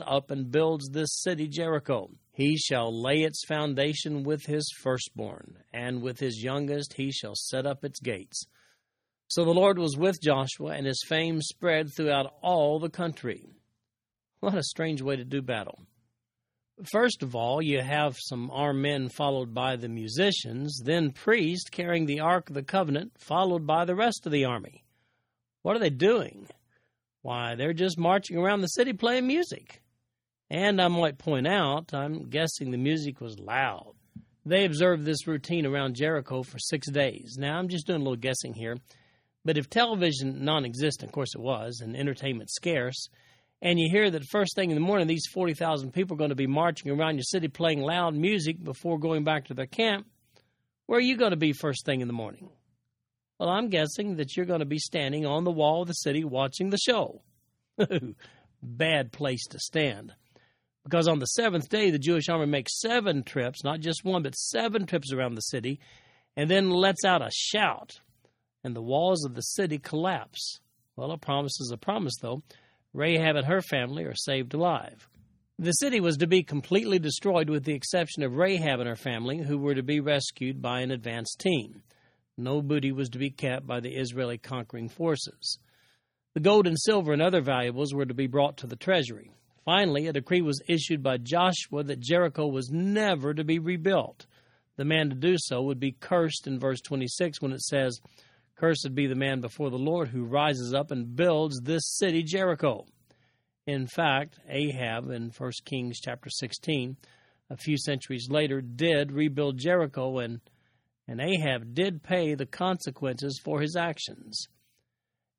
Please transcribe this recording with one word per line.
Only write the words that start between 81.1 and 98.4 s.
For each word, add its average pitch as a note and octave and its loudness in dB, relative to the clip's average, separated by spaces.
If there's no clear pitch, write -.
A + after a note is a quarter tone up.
team. B2+ 0
No C3 0
booty C#3 2
was C3 -2
to B2 -8
be C#3 -2
kept C3 -4
by B2 -4
the B2+ -6
Israeli B2 -4
conquering A#2 -8
forces. - -4
The D#3 -2
gold G3+ 8
and D#3+ 2
silver F#3 2
and D3 4
other F3+ 6
valuables B2+ 0
were C#3+ 0
to B2 -4
be C3+ 0
brought C#3+ 2
to B2 -10
the A2+ -10
treasury. C3 0
Finally, D#3+ 2
a D#3 -2
decree F3 2
was D3 0
issued D#3+ 0
by C3 2
Joshua D3+ 0
that C#3 -6
Jericho D#3+ 2
was C3+ -2
never F3+ 2
to D#3 -2
be E3 2
rebuilt. E3+ 0
The C#3+ -2
man D#3 4
to C3+ -4
do E3+ 4
so D#3+ -4
would C3+ -2
be C3+ -2
cursed E3 0
in C3+ -4
verse C3 -2
twenty-six D3 -4
when C3+ -2
it B2 -8
says, C3 0